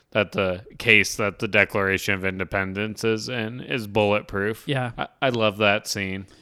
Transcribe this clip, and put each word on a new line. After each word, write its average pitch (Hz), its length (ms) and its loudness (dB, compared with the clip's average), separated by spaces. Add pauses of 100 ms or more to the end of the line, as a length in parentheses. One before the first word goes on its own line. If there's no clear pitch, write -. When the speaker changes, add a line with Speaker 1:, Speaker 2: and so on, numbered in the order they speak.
(120)
Speaker 1:
that 104 220 0
the 92 320 -2 (120)
case 107 380 4
that 104 240 -2
the 113 80 -2
Declaration 98 640 2
of 92 120 -4
Independence 95 800 -4
is 110 260 -2
in 120 320 -6
is 123 260 -6
bulletproof. 104 800 0
Speaker 2:
Yeah. 127 300 -2
Speaker 1:
I, 143 100 -4 (140)
I 135 80 2
love 110 280 2
that 104 300 2
scene. 98 400 -6 (140)